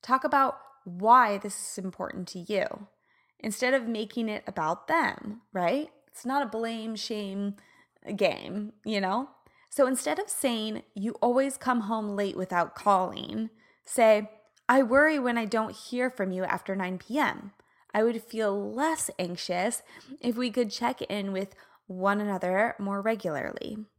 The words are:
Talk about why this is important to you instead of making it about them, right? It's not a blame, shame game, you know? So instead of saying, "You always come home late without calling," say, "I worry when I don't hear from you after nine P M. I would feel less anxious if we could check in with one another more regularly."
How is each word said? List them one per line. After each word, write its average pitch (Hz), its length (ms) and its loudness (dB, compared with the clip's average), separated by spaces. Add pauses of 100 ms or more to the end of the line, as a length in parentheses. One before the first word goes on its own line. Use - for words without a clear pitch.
Talk 262 180 2
about 277 360 2 (260)
why 208 540 6
this 196 200 -8
is - 240 -10
important 185 460 -8
to - 120 -12
you 196 480 -2 (500)
instead 247 340 0
of 247 160 2
making 220 400 -4
it 214 180 -6
about 180 400 -2
them, 247 540 0 (140)
right? 202 340 0 (200)
It's - 180 -14
not 269 160 0
a 262 40 -4
blame, 226 480 -6
shame 202 640 -6 (580)
game, 202 600 -2 (100)
you 208 160 -2
know? 202 300 -2 (400)
So 269 160 4
instead 262 320 0
of 427 100 -6
saying, 220 540 -2 (120)
"You 208 180 -4 (100)
always 262 340 2
come 247 240 0
home 214 340 -2
late 202 220 -2
without 175 380 0
calling," 208 760 0 (380)
say, 214 440 6 (380)
"I 262 140 8
worry 285 360 6
when 240 200 0
I 226 80 -2
don't 220 280 -2
hear 247 360 -2
from 190 220 -4
you 185 120 -2
after 185 320 -2
nine 185 220 -4
P 240 200 -4
M. 202 360 -2 (400)
I 214 80 4
would 226 200 2
feel 208 500 -2
less 302 460 -2
anxious 180 640 -2 (380)
if 240 160 -2
we 247 140 -2
could 226 200 0
check 240 300 -4
in 196 320 -4
with 196 220 -4 (320)
one 196 340 0
another 196 580 0
more 202 220 -4
regularly." 208 840 -4 (120)